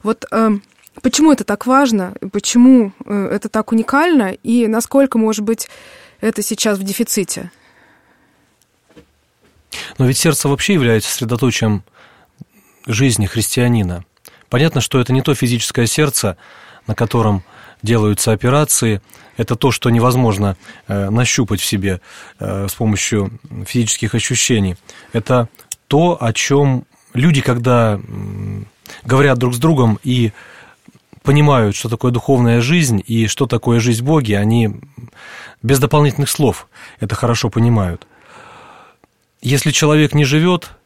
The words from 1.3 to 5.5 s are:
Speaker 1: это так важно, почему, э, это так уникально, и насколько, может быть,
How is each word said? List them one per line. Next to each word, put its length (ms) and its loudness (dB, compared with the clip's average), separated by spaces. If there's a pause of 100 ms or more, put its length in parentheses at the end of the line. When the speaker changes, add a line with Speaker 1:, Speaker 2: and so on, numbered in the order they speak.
Speaker 1:
это 100 2
так 240 -4
важно, 480 2 (180)
почему, 600 4 (120)
э, 280 -4
это 160 -6
так 240 -4
уникально, 600 2 (120)
и 240 2
насколько, 500 0
может 260 0
быть, 240 -4 (520)